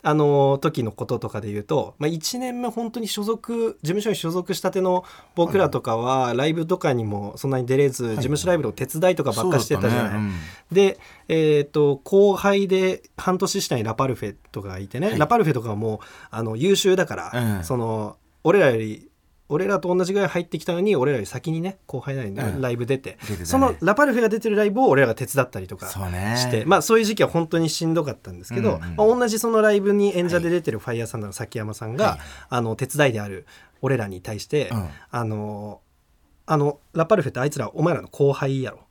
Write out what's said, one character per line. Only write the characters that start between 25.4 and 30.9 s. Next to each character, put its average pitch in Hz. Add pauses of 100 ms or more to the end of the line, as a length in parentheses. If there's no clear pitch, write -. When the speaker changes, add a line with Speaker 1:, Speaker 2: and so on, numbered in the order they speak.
Speaker 1:
っ 123
た 104
り 92
と 95
か -
Speaker 2:
そ 95
う 92
ね。 95
Speaker 1:
し 123
て、 110
ま 185
あ、 151
そ 220
う 233
い 226
う -
時 208
期 -
は 131
本 170
当 165
に 165
し 165
ん 160
ど 165
か 131
っ -
た -
ん 90
で 90
す -
け 120
ど、 113
Speaker 2:
う -
ん 80
う 87
ん。 -
Speaker 1:
ま 214
あ、 214
同 247
じ 214
そ 233
の 220
ラ 214
イ 208
ブ 202
に 202
演 175
者 175
で 170
出 170
て -
る 110
フ -
ァ 117